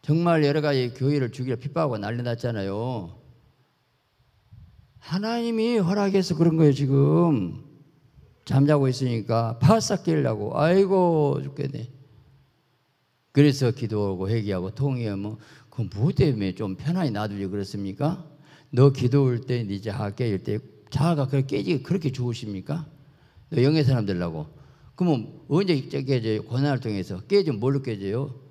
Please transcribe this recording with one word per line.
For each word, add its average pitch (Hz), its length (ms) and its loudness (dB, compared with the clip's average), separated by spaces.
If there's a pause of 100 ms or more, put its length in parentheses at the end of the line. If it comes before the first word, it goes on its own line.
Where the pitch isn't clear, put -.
정말 165 400 2
여러 147 160 2
가지 135 340 0
교회를 135 380 0
죽이려 131 240 -4
핍박하고 139 420 -4
난리 110 260 -6
났잖아요. 113 920 -4 (1800)
하나님이 226 800 -2
허락해서 196 580 2
그런 160 220 4
거예요, 147 160 6
지금. 139 920 2 (800)
잠자고 139 460 4
있으니까 117 680 -2
바싹 220 440 4
깨려고. 123 560 0
아이고, 170 840 4
죽겠네. 135 460 -8 (1400)
그래서 139 400 4
기도하고 101 580 -4
회개하고 98 460 -2
통회하면, 113 640 -4 (320)
그 104 260 -6
뭐 131 160 0
때문에 107 420 2
좀 98 220 -6
편안히 165 340 -2
놔두지 101 380 -4
그렇습니까? 98 840 -6 (400)
너 135 220 6
기도할 127 480 2
때 120 240 -4
네 98 160 -4
자아 101 320 -6
깨질 104 320 -4
때 104 160 -4 (300)
자아가 147 380 0
그렇게 135 300 -2
깨지기 165 260 -2
그렇게 170 280 -2
좋으십니까? 120 720 -6 (640)
너 120 140 2
영의 151 220 4
사람 120 200 2
되려고. 87 420 -4 (480)
그러면 151 520 -2
언제 170 320 2
깨져요? 127 640 -2
고난을 131 380 -2
통해서. 98 400 -6
깨지면 160 380 0
뭘로 139 220 0
깨져요? 110 540 -6 (160)